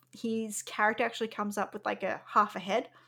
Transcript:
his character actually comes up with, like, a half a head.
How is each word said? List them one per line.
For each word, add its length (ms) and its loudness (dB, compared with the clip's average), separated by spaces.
his 500 -4
character 420 2
actually 240 0
comes 300 -4
up 160 -2
with, 120 -12
like, 180 -2
a 240 -2
half 280 4
a 40 -4
head. 280 0